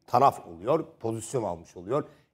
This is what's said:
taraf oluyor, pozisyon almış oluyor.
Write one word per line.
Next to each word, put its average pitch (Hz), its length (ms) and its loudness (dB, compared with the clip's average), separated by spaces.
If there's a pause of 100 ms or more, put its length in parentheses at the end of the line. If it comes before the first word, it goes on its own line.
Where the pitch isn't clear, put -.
taraf 131 400 4
oluyor, 107 380 -2 (140)
pozisyon 113 440 -4
almış 87 340 -8
oluyor. 113 260 -4 (300)